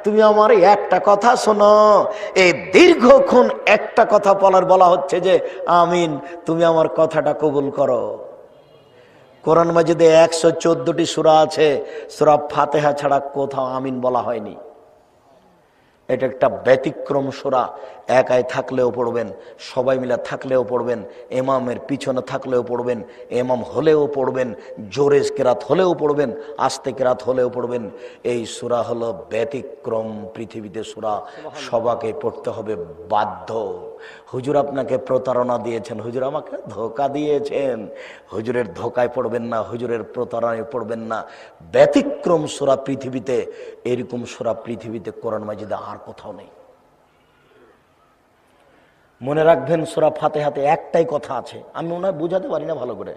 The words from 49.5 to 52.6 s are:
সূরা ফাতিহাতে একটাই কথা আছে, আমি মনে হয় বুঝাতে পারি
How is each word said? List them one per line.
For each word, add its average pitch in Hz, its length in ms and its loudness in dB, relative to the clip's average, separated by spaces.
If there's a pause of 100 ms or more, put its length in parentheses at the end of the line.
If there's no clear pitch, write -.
সূরা 156 240 0 (100)
ফাতিহাতে 147 420 -2 (140)
একটাই 165 340 0
কথা 143 320 -6
আছে, - 160 -16 (160)
আমি 151 200 -8
মনে 175 140 -6
হয় 185 140 -4
বুঝাতে 180 320 -4
পারি 147 120 -4